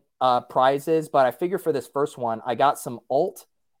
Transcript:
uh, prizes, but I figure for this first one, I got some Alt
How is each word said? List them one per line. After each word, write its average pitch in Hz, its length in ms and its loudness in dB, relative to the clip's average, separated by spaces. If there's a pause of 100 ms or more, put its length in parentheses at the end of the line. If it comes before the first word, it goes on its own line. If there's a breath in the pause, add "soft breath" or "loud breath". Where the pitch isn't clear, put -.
(200)
uh, 123 200 2
prizes, 143 680 0
but 135 160 4
I 123 60 2
figure 180 280 -4
for 165 120 -4
this 135 160 -2
first 143 300 -4
one, 113 280 -4
I 123 100 -4
got 139 240 2
some 120 300 -10
Alt 160 360 -2 (360)